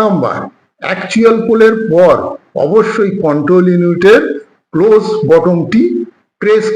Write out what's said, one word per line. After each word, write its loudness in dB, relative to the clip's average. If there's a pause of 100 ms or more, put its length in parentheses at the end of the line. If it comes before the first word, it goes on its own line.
নাম্বার, -2 (440)
অ্যাকচুয়াল 0 (100)
পোলের 2 (180)
পর 4 (500)
অবশ্যই 0 (120)
কন্ট্রোল 0
ইউনিটের 2 (500)
ক্লোজ 2 (260)
বটমটি 2 (580)
প্রেস 0 (120)